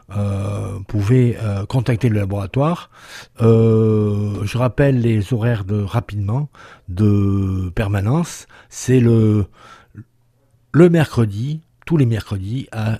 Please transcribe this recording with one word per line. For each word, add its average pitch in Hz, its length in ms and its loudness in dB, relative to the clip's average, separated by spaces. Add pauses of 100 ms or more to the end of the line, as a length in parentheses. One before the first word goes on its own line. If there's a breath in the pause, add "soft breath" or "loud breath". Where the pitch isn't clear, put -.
(160)
euh, 101 580 -4
vous 98 100 -12
pouvez, 117 560 2
euh, 104 260 -4
contacter 120 440 -2
le 104 100 0
laboratoire. 101 680 -4 (520 loud breath)
Euh, 110 1040 2
je 101 120 -6
rappelle 127 440 2
les 113 320 0
horaires 110 320 -2
de, 104 160 -2
rapidement, 104 680 -4 (400 loud breath)
de 98 840 0
permanence. 107 720 -2 (240 loud breath)
C'est - 300 0
le, 110 480 4 (1300 loud breath)
le 170 160 8
mercredi, 135 720 -2 (240)
tous 165 120 0
les 135 100 4
mercredis, 107 640 -6
à, 110 280 -4